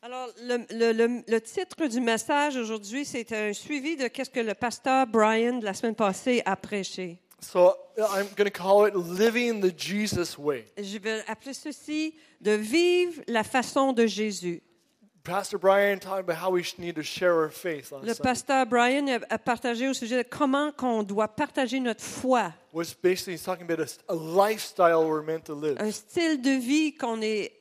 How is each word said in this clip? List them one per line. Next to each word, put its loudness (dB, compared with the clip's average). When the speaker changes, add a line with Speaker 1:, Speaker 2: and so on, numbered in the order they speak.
Speaker 1:
Alors, -10
le, -2
le, 2
le, 2
le 2
titre -4
du -2
message 2
aujourd'hui, -6
c'est -6
un -2
suivi -6
de -2
qu'est-ce -6
que -4
le -2
pasteur 0
Brian 4
de -6
la -2
semaine -4
passée 0
a 0
prêché. -8
Speaker 2:
So, 6
I'm 0
gonna 2
call 6
it 0
Living 2
the 2
Jesus -2
Way. -2
Speaker 1:
Je -8
vais -4
appeler -10
ceci -6
de 0
vivre 2
la 0
façon 0
de 4
Jésus. -4
Speaker 2:
Pastor -4
Brian 6
talked -6
about 0
how 0
we 2
sh-, -8
need -6
to -6
share 2
our -2
faith -8
last -14
Speaker 1:
Le -2
Speaker 2:
Sunday. -8
Speaker 1:
pasteur 0
Brian 2
a, 0
a -2
partagé -2
au 0
sujet -4
de -8
comment 0
qu'on -2
doit -2
partager -2
notre -2
foi. -2
Speaker 2:
Which -4
basically 0
he's -12
talking -8
about 0
a, -6
a -2
lifestyle 4
we're 0
meant -4
to -8
live. -2
Speaker 1:
Un -2
style -2
de 2
vie 2
qu'on -4
est -2